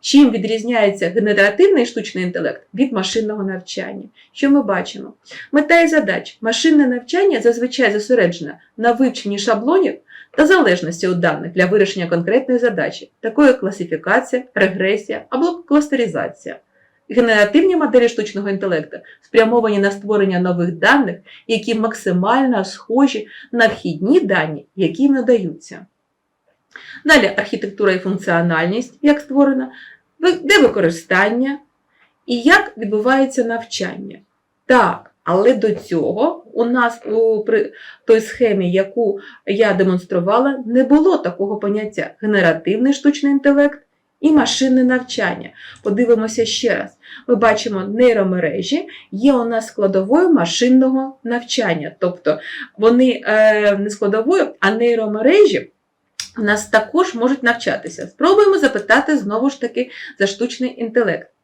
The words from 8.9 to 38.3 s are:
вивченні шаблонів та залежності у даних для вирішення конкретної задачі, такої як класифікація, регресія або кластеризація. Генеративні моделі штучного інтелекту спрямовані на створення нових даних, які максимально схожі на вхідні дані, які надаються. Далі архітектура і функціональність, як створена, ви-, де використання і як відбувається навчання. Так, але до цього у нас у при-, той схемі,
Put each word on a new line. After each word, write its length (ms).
вивченні 460
шаблонів 560
та 160
залежності 600
у 60
даних 380
для 140
вирішення 400
конкретної 540
задачі, 500
такої 280
як 120
класифікація, 840
регресія 760
або 220
кластеризація. 1040
Генеративні 680
моделі 320
штучного 400
інтелекту 500
спрямовані 580
на 120
створення 500
нових 320
даних, 440
які 280
максимально 880
схожі 640
на 140
вхідні 540
дані, 460
які 320
надаються. 760
Далі 320
архітектура 560
і 60
функціональність, 1040
як 180
створена, 500
ви-, 140
де 260
використання 1000
і 120
як 400
відбувається 680
навчання. 760
Так, 440
але 300
до 200
цього 800
у 120
нас 420
у 380
при-, 280
той 140
схемі, 520